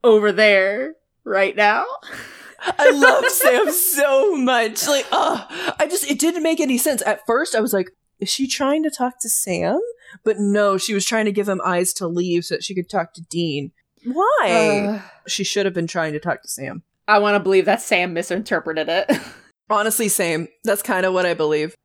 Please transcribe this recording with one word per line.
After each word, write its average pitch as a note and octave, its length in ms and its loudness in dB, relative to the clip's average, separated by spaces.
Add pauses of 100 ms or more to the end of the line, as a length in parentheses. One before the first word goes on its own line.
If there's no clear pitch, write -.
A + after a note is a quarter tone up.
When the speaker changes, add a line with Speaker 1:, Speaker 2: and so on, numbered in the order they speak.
Speaker 1:
over G#3+ 260 6
there G#3 640 2 (300)
right G3 320 0
now." G#3 280 2 (760)
Speaker 2:
I - 300 4
love - 360 4
Speaker 1:
<laughs> - 20 4
Speaker 2:
Sam D#4+ 440 2
so C#4+ 640 2
much. A#3+ 500 0
Like, C#4 240 0
uh, - 340 0 (360)
I D4+ 80 0
just, E4 200 -4
it C#4+ 120 -2
didn't E4 240 0
make E4 160 0
any C4 180 0
sense. C4+ 260 0
At - 220 -2
first, B3 300 0
I A3 40 2
was G3+ 120 0
like, F#3+ 180 -2 (300)
"Is G3 80 -6
she C4+ 180 -2
trying D4 380 0
to D4+ 60 0
talk B3+ 300 -6
to A3+ 80 -6
Sam?" F#3 520 -2 (420)
But G#3+ 160 0
no, G3+ 400 2
she G#3 160 -4
was G3 100 0
trying A3 200 0
to G#3 80 0
give G3+ 160 -2
him F#3+ 160 -2
eyes F3+ 300 0
to F#3 120 -6
leave F3 380 -2
so - 100 -6
that - 100 -6
she G3 120 -10
could F3 120 -4
talk F3 260 -4
to E3+ 80 -20
Dean. D3+ 500 -6 (320)
Why? G#3 960 0
Speaker 1:
Uh, - 60 -20 (180)
Speaker 2:
She G3 160 -6
should G3 240 -2
have F#3 80 -2
been E3+ 140 -2
trying D#3+ 240 -4
to D3+ 80 -6
talk E3 220 -4
to - 60 -20
Sam. C#3 340 -10 (260)
Speaker 1:
I G#3+ 100 6
wanna G#3 220 2
believe F#3+ 240 2
that G#3 180 2
Sam F3+ 300 0
misinterpreted E3 760 -4
it. F3 220 -2 (320)
<laughs> - 280 -16
Speaker 2:
Honestly, G#3+ 380 0
same. E3+ 380 -2 (160)
That's G#3 200 -2
kinda F#3 280 0
what F#3 160 0
I E3+ 80 0
believe. D3+ 400 -2 (100)